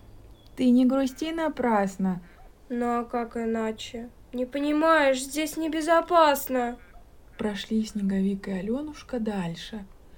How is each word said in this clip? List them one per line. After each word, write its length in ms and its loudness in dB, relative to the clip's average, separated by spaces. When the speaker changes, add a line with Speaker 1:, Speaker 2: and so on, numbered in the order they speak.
Speaker 1:
Ты 160 2
не 140 6
грусти 460 0
напрасно. 920 0
Speaker 2:
Ну 320 -2
а 20 -4
как 340 -6
иначе? 720 -6
Не 120 -2
понимаешь, 760 2
здесь 360 -4
небезопасно. 1200 2
Speaker 1:
Прошли 480 -2
Снеговик 640 -2
и 40 -6
Аленушка 680 -6
дальше. 680 -6